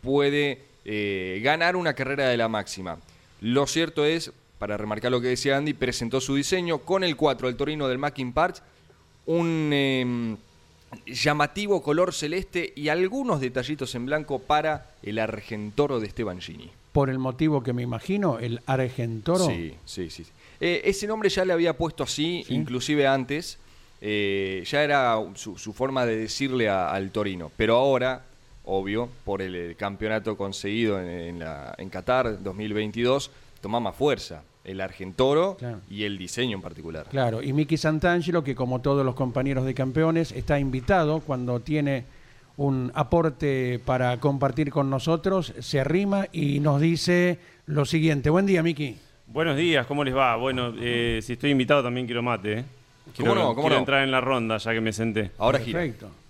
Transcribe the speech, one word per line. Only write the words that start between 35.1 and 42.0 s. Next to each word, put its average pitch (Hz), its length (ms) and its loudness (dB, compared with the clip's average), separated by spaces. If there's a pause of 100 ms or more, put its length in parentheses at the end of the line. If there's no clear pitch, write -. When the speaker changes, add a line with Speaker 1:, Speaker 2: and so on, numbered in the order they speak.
Speaker 2:
Claro. 117 320 -10
Speaker 1:
y 101 140 -6
el 101 160 -4
diseño 107 380 -4
en 92 40 -8
particular. 82 480 -12
Speaker 2:
Claro, 120 320 0
y 139 120 -4
Miki 151 220 0
Santangelo, 165 680 0
que 135 100 -4
como 123 280 -2
todos 139 220 2
los 127 120 0
compañeros 131 500 0
de 131 80 -2
campeones, 156 580 2
está 127 280 0
invitado 147 640 2
cuando 123 400 -2
tiene 143 440 -2 (520)